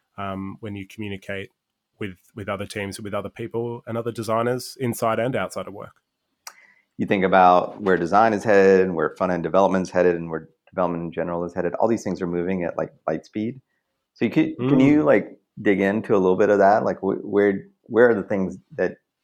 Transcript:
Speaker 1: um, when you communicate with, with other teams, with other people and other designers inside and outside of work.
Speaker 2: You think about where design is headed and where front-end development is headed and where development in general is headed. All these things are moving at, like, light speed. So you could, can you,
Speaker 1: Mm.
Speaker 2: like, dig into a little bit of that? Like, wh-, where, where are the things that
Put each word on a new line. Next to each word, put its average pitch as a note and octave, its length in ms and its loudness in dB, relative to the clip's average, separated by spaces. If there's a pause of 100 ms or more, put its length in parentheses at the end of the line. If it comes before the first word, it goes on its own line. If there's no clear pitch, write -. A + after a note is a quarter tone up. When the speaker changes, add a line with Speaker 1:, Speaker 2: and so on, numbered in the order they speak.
(160)
Speaker 1:
um, G2 440 -8
when G#2 160 -12
you G2 100 -12
communicate G2 640 -12 (480)
with, F#2+ 180 -10 (180)
with G#2+ 140 -12
other G2+ 180 -6
teams, G2 340 -10
with G2+ 120 -12
other G2+ 160 -6
people A#2 580 -10
and A#2 120 -8
other A#2 140 -6
designers A#2 680 -4
inside A#2 380 -2
and A#2+ 180 -2
outside F#2 300 -6
of G2 80 -16
work. - 220 -18 (1000)
Speaker 2:
You G#2+ 100 -4
think G2 180 0
about F2+ 580 6
where F#2 160 2
design G2+ 340 2
is G2+ 120 -4
headed G2 360 6
and F#2 140 0
where D#2 220 -2
front-end F2+ 260 -2
development F#2 400 2
is F2 80 -8
headed F2+ 260 2
and E2+ 140 -8
where D#2+ 180 -10 (200)
development F2 360 -4
in E2 80 -10
general E2+ 320 -6
is E2 80 -10
headed. F2 220 -4
All A2+ 140 0
these A2+ 140 -2
things F#2+ 200 -6
are F2+ 40 -4
moving F2 360 -4
at, - 160 -8
like, D#2+ 140 -6 (140)
light D#2 200 -6
speed. A#2 340 -8 (540)
So - 100 -4
you A2+ 60 0
could, D#3 280 0
can C3 220 2
you, C#3+ 220 6
Speaker 1:
Mm. D3 40 0
Speaker 2:
like, A2 320 0 (240)
dig G2+ 180 2
into G#2 340 0
a G2 40 4
little F#2 180 4
bit G#2 140 4
of G2+ 80 4
that? G2+ 260 4
Like, F#2+ 140 -2
wh-, - 260 -4
where, G2+ 440 0 (160)
where A#2+ 260 4
are A2+ 40 2
the F#2+ 80 -4
things F#2+ 360 -4 (160)
that F2+ 240 -2 (260)